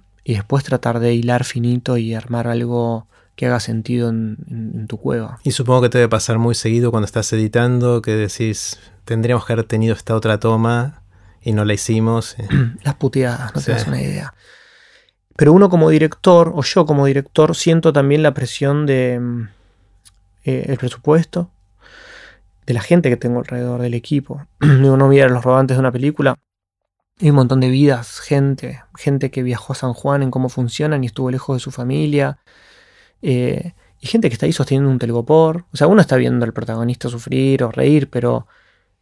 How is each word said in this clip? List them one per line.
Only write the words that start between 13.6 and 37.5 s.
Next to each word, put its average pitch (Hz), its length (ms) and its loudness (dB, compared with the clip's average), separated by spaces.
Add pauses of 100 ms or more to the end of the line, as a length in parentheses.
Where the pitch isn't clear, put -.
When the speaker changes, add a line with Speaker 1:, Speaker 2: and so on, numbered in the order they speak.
Speaker 1:
te - 60 -8
Speaker 2:
Sí. 117 60 -2
Speaker 1:
das 110 140 -2
una 131 140 -4
idea. - 340 -8 (1040)
Pero 147 160 6
uno 196 160 8
como 160 220 4
director, 165 640 4
o 147 80 -2
yo 160 240 2
como 143 200 2
director, 139 500 2
siento 165 360 2
también 143 300 2
la 147 100 4
presión 143 540 -2
de, 127 340 0
mm, 120 280 -6 (960)
eh, 131 240 -2
el 135 100 -4
presupuesto, 165 720 -2 (1160)
de 123 60 -2
la 113 80 -2
gente 165 300 2
que 117 60 2
tengo 120 240 -4
alrededor, 123 420 -6
del 120 120 -4
equipo. 139 580 -6
<clears throat> - 80 -20
Digo, 135 340 6
uno 135 140 6
mira 139 200 6
los 123 160 0
rodantes 131 320 2
de 131 40 2
una 131 120 0
película, 135 460 0 (800)
hay 156 100 4
un 143 60 6
montón 131 240 4
de 127 100 2
vidas, 131 500 0
gente, 135 640 -2 (140)
gente 139 360 -2
que 131 100 -6
viajó 123 300 -6
a - 40 -6
San 123 160 -6
Juan 139 300 -2
en 131 80 -2
cómo 131 180 -2
funcionan 135 540 -4
y 123 60 -4
estuvo 127 240 -4
lejos 131 240 -4
de 123 40 -6
su 135 120 -12
familia, 139 640 -2 (840)
eh, 131 500 -2 (280)
y - 60 -14
gente 226 220 0
que 117 60 -2
está 143 120 -2
ahí 165 60 2
sosteniendo 139 380 0
un 127 80 0
telgopor. 151 760 2
O - 40 -12
sea, 147 100 4
uno 202 140 6
está 139 160 2
viendo 123 280 0
al 113 80 -4
protagonista 117 560 -6
sufrir 131 560 -2